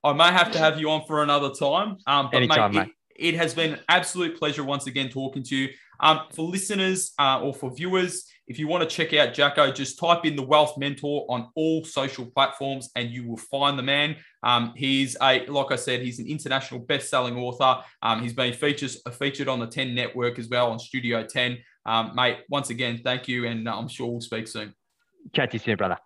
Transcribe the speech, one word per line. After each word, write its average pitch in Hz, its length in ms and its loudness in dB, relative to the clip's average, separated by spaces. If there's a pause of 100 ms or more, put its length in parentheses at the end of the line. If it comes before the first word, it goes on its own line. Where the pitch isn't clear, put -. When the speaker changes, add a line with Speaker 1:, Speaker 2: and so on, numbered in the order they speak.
Speaker 1:
I 143 80 4
may 165 180 8
have 180 200 4
to 170 80 0
have 156 200 4
you 156 100 -2
on 156 160 0
for 151 180 2
another 143 260 2
time. 170 480 0 (100)
Um, 139 240 2
but 131 60 4
Speaker 2:
Anytime, 120 360 6
Speaker 1:
mate, 98 60 2
Speaker 2:
mate. 98 140 -4 (220)
Speaker 1:
it, 165 180 0
it - 20 0
has 165 180 0
been 160 200 0
an - 60 -8 (100)
absolute 175 480 2
pleasure 151 260 -2
once 135 240 -4
again 131 220 -4
talking 135 340 -8
to 139 120 -4
you. 131 140 -2 (300)
Um, 156 220 4 (120)
for 160 100 -8
listeners, 185 760 -2
uh, 135 220 4
or 139 120 -4
for 131 200 -8
viewers, 180 520 -2 (200)
if 131 140 -12
you 151 80 -2
wanna 175 180 0
check 160 280 -2
out 131 200 4
Jacko, 143 380 4
just 135 260 -6
type 170 280 4
in 156 100 0
The 139 80 -4
Wealth 151 340 4
Mentor 143 520 -4
on 120 260 -4
all 160 300 0
social 135 400 -4
platforms 135 680 -2
and 120 140 -4
you 120 160 -10
will 117 120 -8
find 139 420 0
the 123 40 -6
man. 147 340 0 (240)
Um, 117 340 2
he's 135 460 0
a, 131 240 4
like 139 260 -2
I 127 60 0
said, 123 240 -4
he's 123 180 -8
an 113 80 -8
international 135 540 -4
best-selling 123 560 -2
author. 123 440 2 (200)
Um, 113 200 0
he's 120 120 -4
been 123 200 0
features, 143 480 -2 (120)
featured 139 340 -4
on 127 120 -2
the 117 80 -4
ten 127 280 -4
Network 120 440 -2
as 113 100 -10
well, 123 220 2
on 113 80 -4
Studio 117 460 -2
ten. 123 340 -2 (260)
Um, 113 300 0
mate, 123 240 2 (100)
once 143 200 -2
again, 117 320 -4
thank 127 280 -4
you, 123 160 -2
and, 113 240 -6
uh, 101 80 -6
I'm 117 100 -8
sure 120 240 -6
we'll 120 80 -6
speak 110 280 -8
soon. 107 260 -10 (600)
Speaker 2:
Chat 131 180 0
to - 40 -8
you 110 40 -2
soon, 107 180 0
brother. 92 280 0